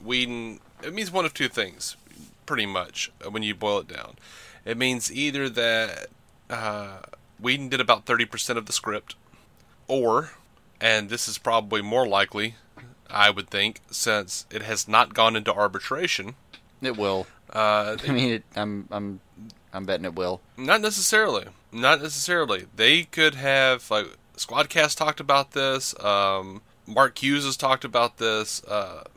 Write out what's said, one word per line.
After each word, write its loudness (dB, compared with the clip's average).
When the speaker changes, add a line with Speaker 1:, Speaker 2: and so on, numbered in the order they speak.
Speaker 1:
Whedon, -4
it -12
means -6
one 0
of -4
two -2
things, -6
pretty -2
much, -6
uh, -10
when -6
you -4
boil -2
it -10
down. -14
It -6
means -2
either -2
that, -2
uh, -8
Whedon -2
did 0
about 4
thirty 2
percent -4
of -6
the -10
script, -6
or, 2
and 2
this -4
is -6
probably 0
more 2
likely, 0
I 6
would 0
think, -2
since -2
it -8
has -4
not 4
gone 6
into 0
arbitration. -2
Speaker 2:
It -4
will. 0
Speaker 1:
Uh, 2
Speaker 2:
<laughs> -4
I 2
mean, 2
it, -6
I'm, -6
I'm, -6
I'm -10
betting -2
it -8
will. -4
Speaker 1:
Not 2
necessarily. 0
Not 4
necessarily. -2
They 6
could 2
have, 2
like, -2
Squadcast 0
talked -2
about 2
this, -2
um, 0
Mark 2
Hughes 0
has -2
talked 0
about 0
this, -2
uh, -6